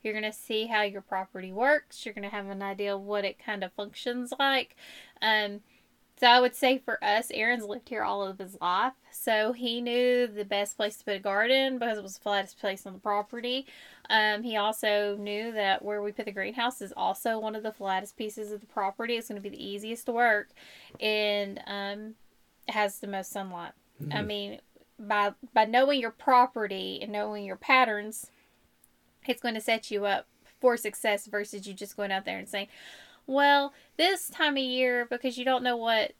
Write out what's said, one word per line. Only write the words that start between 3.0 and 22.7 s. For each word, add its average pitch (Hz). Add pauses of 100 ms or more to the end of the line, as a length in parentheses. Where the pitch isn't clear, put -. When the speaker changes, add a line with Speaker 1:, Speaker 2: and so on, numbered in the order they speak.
Speaker 1:
what 202
it -
kind 202
of 185
functions 240
like. 269 (440)
Um, 208 (580)
so 254
I 240
would 247
say 262
for -
us, 214
Aaron's 226
lived 208
here 214
all 202
of 190
his 190
life. 190 (180)
So 214
he 240
knew 247
the 208
best 202
place 214
to -
put 202
a 190
garden 247
because 233
it 202
was 190
the -
flattest 196
place 196
on 190
the 190
property. 233 (440)
Um, 214
he 226
also 208
knew 208
that 196
where 208
we 208
put 214
the 208
greenhouse 233
is 196
also 190
one 220
of 214
the 220
flattest 196
pieces 214
of 208
the 220
property. 226
It's 233
gonna 208
be 196
the -
easiest 208
to 254
work 226 (500)
and, 208
um, 202 (520)
has 208